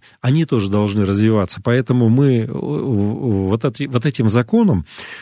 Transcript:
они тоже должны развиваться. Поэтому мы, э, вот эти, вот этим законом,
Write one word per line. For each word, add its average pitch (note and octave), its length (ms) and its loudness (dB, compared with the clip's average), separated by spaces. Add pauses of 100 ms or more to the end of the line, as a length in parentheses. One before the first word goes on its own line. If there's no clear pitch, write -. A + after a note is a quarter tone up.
(220)
они D3 240 0
тоже G#2 240 0
должны G#2 360 0
развиваться. G2+ 580 0
Поэтому B2 460 2
мы, B2+ 320 2
э, A2 100 -4
вот G#2+ 1120 -2
эти, C#3 220 -4
вот B2 180 -2
этим B2+ 240 0
законом, A#2+ 560 2 (360)